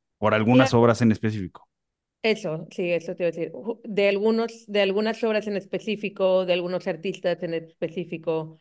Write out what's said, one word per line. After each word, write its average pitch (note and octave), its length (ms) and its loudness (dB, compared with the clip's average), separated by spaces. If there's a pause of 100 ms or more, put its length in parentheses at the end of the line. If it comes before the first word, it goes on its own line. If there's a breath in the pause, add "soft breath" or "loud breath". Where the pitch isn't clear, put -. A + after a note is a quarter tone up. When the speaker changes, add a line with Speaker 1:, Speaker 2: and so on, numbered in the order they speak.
(200)
Speaker 1:
Por G#2+ 160 2
algunas A#2+ 380 4
Speaker 2:
Claro. - 20 6
Speaker 1:
obras A#2 280 6
en A2+ 100 6
específico. G#2 560 -6 (540)
Speaker 2:
Eso, D#3+ 480 -2
sí, F3 200 -4
eso E3+ 240 -4
te F3+ 80 -6
iba E3+ 60 2
a - 20 -2
decir. D#3+ 220 -6
Ju-, A3 300 -10
de G3+ 260 2
algunos, A3 580 0
de G3+ 140 0
algunas G#3+ 420 0
obras G#3+ 240 0
en G#3 80 -2
específico, F#3+ 880 -2
de F3 80 2
algunos F3+ 340 -4
artistas F3 560 -4
en E3 100 -6
específico, D#3+ 1080 -6